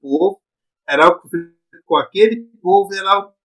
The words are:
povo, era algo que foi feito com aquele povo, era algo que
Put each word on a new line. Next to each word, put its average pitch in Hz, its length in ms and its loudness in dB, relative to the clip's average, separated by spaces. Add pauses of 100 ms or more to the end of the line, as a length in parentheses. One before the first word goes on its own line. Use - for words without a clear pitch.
povo, 156 360 -2 (480)
era 147 200 2
algo 175 160 2
que - 80 -20
foi 170 100 -6
feito - 460 -20
com 160 100 0
aquele 220 540 0 (100)
povo, 196 320 0
era 196 180 -4
algo 202 200 -2
que - 60 -20 (120)